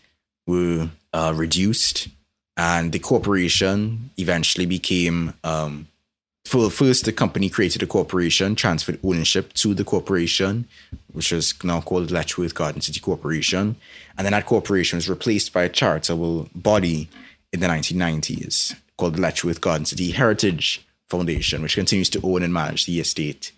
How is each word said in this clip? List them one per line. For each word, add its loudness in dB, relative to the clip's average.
were, 0
uh, 2
reduced, 0
and 0
the 0
corporation 0
eventually 0
became, 0
um, -4
for, 4
first 4
the 0
company 0
created 0
a -2
corporation, 2
transferred 0
ownership 0
to 2
the 0
corporation, 0
which -2
is 0
now 0
called -2
Letchworth -2
Garden -4
City -6
Corporation. -2
And -2
then 0
that 2
corporation 2
was -4
replaced 0
by 2
a 2
charitable 0
body 2
in -2
the 2
nineteen -2
nineties -2
called 0
the -2
Letchworth 0
Garden 0
City -2
Heritage 0
Foundation, -2
which -2
continues 2
to -4
own 2
and 0
manage -2
the -2
estate -6